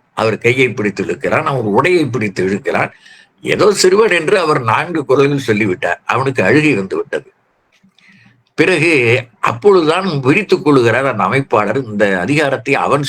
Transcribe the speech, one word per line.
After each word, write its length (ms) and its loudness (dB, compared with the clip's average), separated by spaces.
அவர் 240 -2
கையை 360 0
பிடித்து 300 -4
இழுக்கிறான், 400 -4
அவர் 220 -4
உடையை 460 0
பிடித்து 340 -4
இழுக்கிறான். 460 -4
ஏதோ 320 2
சிறுவன் 380 2
என்று 280 0
அவர் 220 0
நான்கு 440 -2
குரலில் 420 0
சொல்லிவிட்டார். 580 -2
அவனுக்கு 380 -2
அழுகை 320 2
வந்து 200 -6
விட்டது. 380 -8
பிறகு 720 2
அப்பொழுதுதான் 800 2
விழித்துக் 480 0
கொள்ளுகிறார் 500 2
அந்த 60 -2
அமைப்பாளர், 640 -2
"இந்த 340 0
அதிகாரத்தை 560 -2
அவன் 340 0